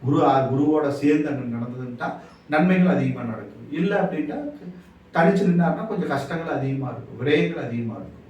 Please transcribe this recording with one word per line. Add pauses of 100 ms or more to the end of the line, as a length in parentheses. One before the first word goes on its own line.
குரு,
ஆ,
குருவோட
சேர்ந்து
அங்க
நடந்ததுன்ட்டா (380)
நன்மைகள்
அதிகமா
நடக்கும்.
இல்ல
அப்படின்ட்டா (680)
தனிச்சு
நின்னாருன்னா
கொஞ்சம்
கஷ்டங்கள்
அதிகமா
இருக்கும்,
விரயங்கள்
அதிகமா
இருக்கும். (200)